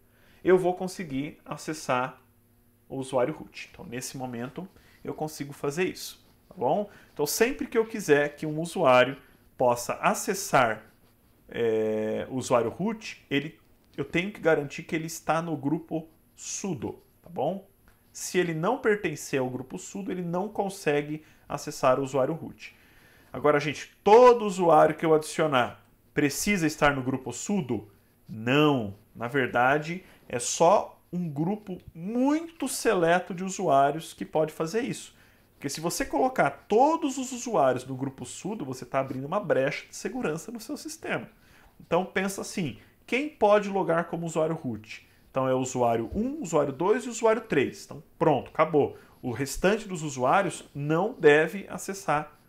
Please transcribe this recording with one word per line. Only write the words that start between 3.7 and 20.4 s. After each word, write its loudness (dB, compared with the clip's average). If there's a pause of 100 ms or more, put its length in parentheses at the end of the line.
Então, -18
nesse -10
momento, -10 (360)
eu -8
consigo -8
fazer -4
isso, -8 (240)
tá -20
bom? 0 (240)
Então, -4
sempre 0
que -6
eu 4
quiser 2
que -10
um -4
usuário 4 (400)
possa 0
acessar, 0 (680)
é, -2
o -8
usuário 0
root, -8
ele, -4 (380)
eu -4
tenho -2
que -14
garantir 0
que -8
ele -4
está -4
no -4
grupo -4 (280)
sudo, -8 (220)
tá -20
bom? -6 (440)
Se -6
ele 0
não 0
pertencer -2
ao 0
grupo -10
sudo, -10
ele -6
não -4